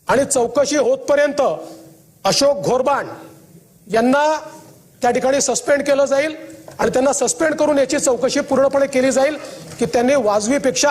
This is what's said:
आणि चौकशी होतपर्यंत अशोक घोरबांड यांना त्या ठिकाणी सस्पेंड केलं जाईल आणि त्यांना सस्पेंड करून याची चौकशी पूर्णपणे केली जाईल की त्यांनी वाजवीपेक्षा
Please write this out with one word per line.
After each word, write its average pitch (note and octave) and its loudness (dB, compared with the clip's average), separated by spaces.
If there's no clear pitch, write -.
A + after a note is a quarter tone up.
आणि B3 2
चौकशी C4 0
होतपर्यंत C#4 2
अशोक F#3+ 2
घोरबांड B3 0
यांना B3+ 2
त्या A#3+ 2
ठिकाणी C4 0
सस्पेंड C#4 0
केलं C#4 2
जाईल C#4 -2
आणि A3+ -2
त्यांना C4 2
सस्पेंड D4 -2
करून D4+ 0
याची C#4 0
चौकशी C4 0
पूर्णपणे C4+ 0
केली C4+ 0
जाईल C4+ 2
की A#3 -2
त्यांनी B3 2
वाजवीपेक्षा B3+ 0